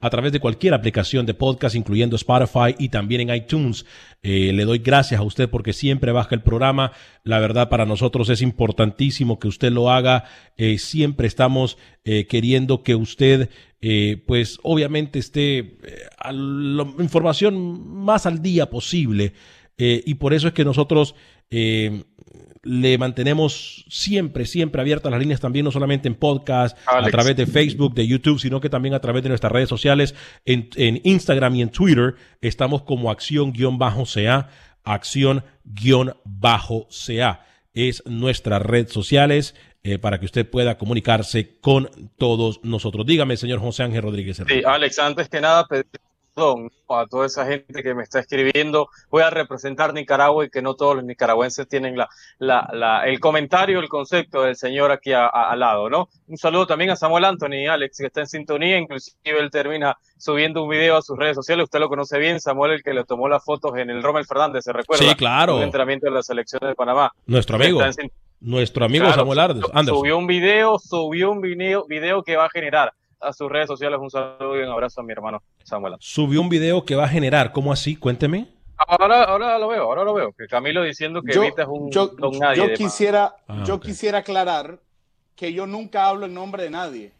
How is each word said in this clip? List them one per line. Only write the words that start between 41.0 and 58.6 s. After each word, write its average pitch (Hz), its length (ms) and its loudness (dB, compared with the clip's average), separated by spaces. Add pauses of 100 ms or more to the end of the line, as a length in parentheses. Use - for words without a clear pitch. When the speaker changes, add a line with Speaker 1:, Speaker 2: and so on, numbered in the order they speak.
Speaker 1:
con 135 300 2 (260)
todos 113 460 0
nosotros. 110 420 -4
Dígame, 139 320 2
señor 120 220 -4
José 113 240 -4
Ángel 113 200 -2
Rodríguez 101 360 -6
Herrera. 127 220 0
Speaker 2:
Sí, - 40 -4
Alex, 139 360 2
antes 147 280 -2
que 156 120 -4
nada, 160 260 4
pedir 135 200 -4 (480)
perdón 127 360 0 (180)
a 117 180 0
toda 131 200 -2
esa 135 180 -4
gente 139 380 -6
que 131 120 -2
me 123 80 -8
está 127 180 -4
escribiendo. 147 680 0 (220)
Voy 160 120 4
a 160 60 6
representar 143 640 -4
Nicaragua 147 540 2
y - 40 -12
que 131 120 -6
no 135 120 -2
todos 143 220 2
los 127 80 -6
nicaragüenses 123 640 -2
tienen 131 280 -4
la, 120 120 -2 (300)
la, 127 340 0
la, 113 340 0
el 135 140 -2
comentario, 175 600 2
el 156 80 -6
concepto 143 540 -2
del 127 140 0
señor 139 360 0
aquí 135 200 -2
a, 123 140 4
a, 117 240 2
al 120 100 -2
lado, 110 300 2
¿no? 175 180 0 (200)
Un 160 100 -14
saludo 175 280 2
también 170 240 0
a 180 60 0
Samuel 165 300 2
Anthony, 147 420 -2
Alex, 147 300 -2
que 139 80 -6
está 139 140 -6
en 143 80 -6
sintonía. 156 500 -2